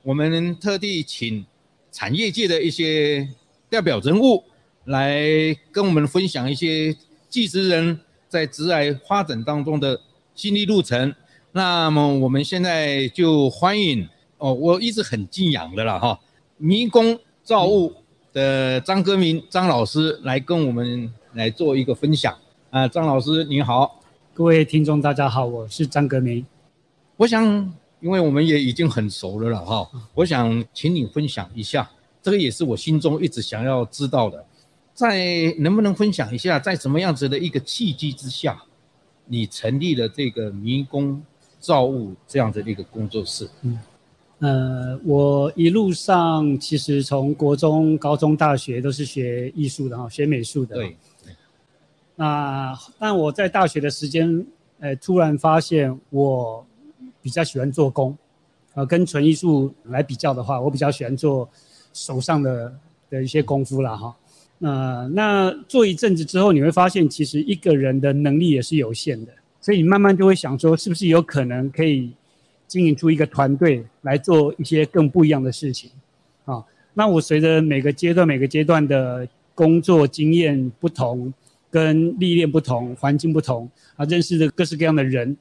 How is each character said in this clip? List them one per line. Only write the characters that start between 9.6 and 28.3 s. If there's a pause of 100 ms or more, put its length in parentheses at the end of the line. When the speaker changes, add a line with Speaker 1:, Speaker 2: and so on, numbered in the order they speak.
Speaker 1:
中
的 (340)
心
路
历
程。 (360)
那
么
我
们
现
在
就
欢
迎， (300)
哦，
我
一
直
很
敬
仰
的
啦
哈！ (380)
迷
工 (240)
造
物 (400)
的
张
歌
明
张
老
师
来
跟
我
们 (220)
来
做
一
个
分
享。 (320)
啊，
张
老
师
你
好。 (320)
Speaker 2:
各
位
听
众
大
家
好，
我
是
张
歌
明。 (720)
Speaker 1:
我
想， (560)
因
为
我
们